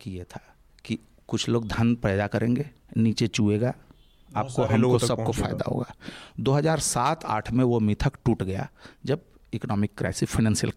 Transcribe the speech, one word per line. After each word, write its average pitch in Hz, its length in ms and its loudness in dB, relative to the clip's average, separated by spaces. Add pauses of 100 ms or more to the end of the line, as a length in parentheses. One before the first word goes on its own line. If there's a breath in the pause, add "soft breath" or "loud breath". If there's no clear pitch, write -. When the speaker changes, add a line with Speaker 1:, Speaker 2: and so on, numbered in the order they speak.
Speaker 1:
ये 92 180 -10
था - 300 -20 (300)
कि 110 140 -4 (300)
कुछ - 200 -2
लोग 117 200 0
धन 117 260 2
पैदा 104 320 0
करेंगे, 120 440 0 (260)
नीचे 113 300 2
चुएगा, 107 420 2
Speaker 2:
बहुत - 680 -12
Speaker 1:
आपको, 107 140 -2
Speaker 2:
सारे 113 180 0
Speaker 1:
हमको, 110 140 4
Speaker 2:
लोगों 123 160 4
तक 117 80 0
Speaker 1:
सबको 117 160 -2
Speaker 2:
पहुंचेगा। 113 240 -2
Speaker 1:
फायदा - 240 -4
होगा। - 240 -6 (460 loud breath)
दो 127 120 2
हज़ार 147 260 2
सात 139 460 0
आठ 110 280 -2
में 127 120 4
वो 120 160 4
मिथक 107 320 2 (120)
टूट 113 180 2
गया 95 280 -4 (360 loud breath)
जब 143 140 0 (340)
economic 104 440 0
crisis, - 300 -2
financial 110 480 2